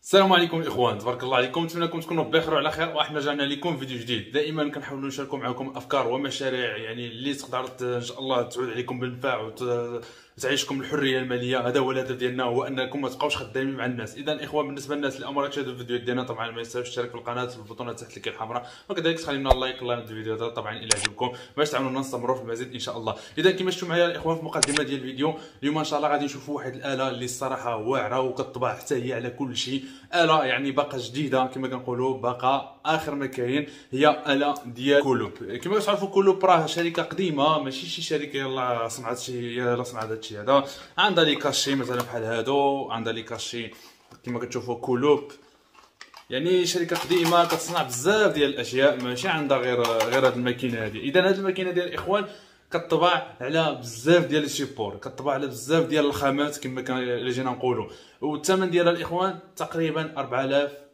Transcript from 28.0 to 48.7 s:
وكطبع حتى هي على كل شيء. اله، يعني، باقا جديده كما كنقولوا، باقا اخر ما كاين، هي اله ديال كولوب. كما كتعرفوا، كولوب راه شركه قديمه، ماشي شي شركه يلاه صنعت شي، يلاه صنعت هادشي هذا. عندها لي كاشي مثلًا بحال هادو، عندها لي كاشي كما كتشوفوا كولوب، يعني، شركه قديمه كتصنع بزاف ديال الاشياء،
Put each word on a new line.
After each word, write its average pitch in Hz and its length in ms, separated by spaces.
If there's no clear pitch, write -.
وكطبع 127 540
حتى 120 300
هي 127 80
على 120 180
كل 120 260
شيء. 135 280
اله، 156 300
يعني، 131 260
باقا 139 280
جديده 127 480
كما 131 220
كنقولوا، 127 500
باقا 123 680
اخر 156 280
ما 139 120
كاين، 131 400
هي 147 340
اله 143 280
ديال 135 360
كولوب. 117 300
كما 202 160
كتعرفوا، 196 300
كولوب 190 360
راه 165 220
شركه 170 360
قديمه، 151 600
ماشي 135 240
شي 170 160
شركه 143 340
يلاه 127 520
صنعت 123 300
شي، 120 400
يلاه 123 240
صنعت 113 280
هادشي 110 280
هذا. 135 260
عندها 180 260
لي 147 100
كاشي 139 400
مثلًا 123 280
بحال 117 200
هادو، 135 680
عندها 113 220
لي 113 100
كاشي 113 480
كما 123 140
كتشوفوا 120 360
كولوب، 131 580
يعني، 175 360
شركه 170 300
قديمه 170 480
كتصنع 165 380
بزاف 160 500
ديال 147 180
الاشياء، 127 520